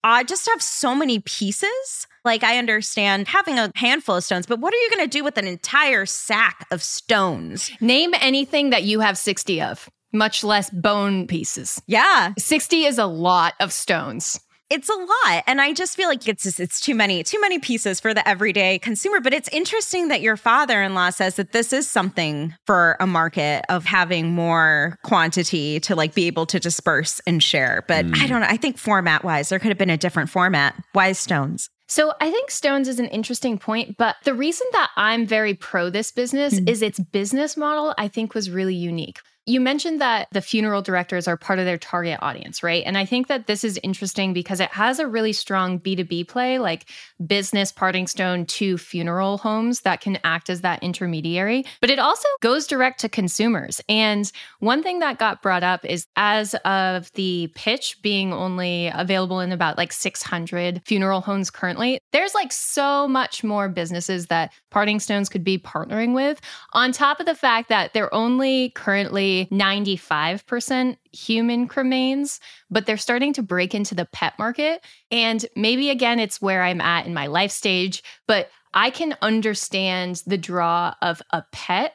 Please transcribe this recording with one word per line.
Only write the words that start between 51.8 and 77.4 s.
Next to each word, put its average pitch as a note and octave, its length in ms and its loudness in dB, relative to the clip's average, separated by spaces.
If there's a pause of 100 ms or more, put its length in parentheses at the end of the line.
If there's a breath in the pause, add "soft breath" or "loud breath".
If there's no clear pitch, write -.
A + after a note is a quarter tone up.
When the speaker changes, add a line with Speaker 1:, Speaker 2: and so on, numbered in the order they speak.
Speaker 2:
But A#3+ 80 4
it C#4 80 4
also D4+ 300 2 (140)
goes C4+ 260 2
direct C4 320 2
to A3 100 -4
consumers. G#3 800 0
And G#3+ 420 2 (280 loud breath)
one B3+ 240 2
thing F4+ 160 -2
that C#4+ 180 0
got G#3+ 240 0
brought F3+ 220 2
up F3+ 200 0
is, E3+ 220 -4 (100)
as G#3 380 2 (100)
of F#3 520 0
the F3+ 400 -2
pitch - 480 -4
being G3 280 0
only F3+ 600 -2
available F#3 460 0
in F3+ 120 -2
about, E3 280 -2
like, F3 140 -2
six - 280 -6
hundred F3 640 -4
funeral F#3+ 360 0
homes G3 280 -4
currently, A#3 480 -4 (140)
there's, F#4+ 240 0
like, F4+ 180 -2
so C#4+ 540 0
much C4 360 -2
more G#3 240 -2
businesses F3 600 -4
that E3 240 0 (180 soft breath)
Parting G#3 300 0
Stones G3+ 280 -2
could F3+ 160 -4
be F#3+ 140 2
partnering A3 560 -2
with, C#4 260 0 (340 loud breath)
on B3+ 180 4
top C#4+ 280 2
of E4+ 60 -6
the E4 80 2
fact A#3+ 360 0
that G3+ 260 2
they're G#3+ 180 0
only B3+ 640 2
currently G3 640 0 (120)
ninety-five G3 960 0
percent B3+ 500 -2 (160)
human A#3 520 0
cremains, C4 760 -2 (300 loud breath)
but G#3 160 0
they're G#3+ 120 -2
starting B3 340 0
to C#4 100 -4
break F#3 320 0
into G3+ 220 -4
the F3 160 -2
pet - 260 -4
market. D4 460 -2 (280 soft breath)
And A3+ 340 0 (100)
maybe, B3 340 0
again, A#3+ 300 2
it's G#3+ 220 -4
where F#3+ 200 2
I'm F3+ 200 0
at E3+ 240 0
in F3 80 -6
my C#3+ 140 -4
life F#3 240 0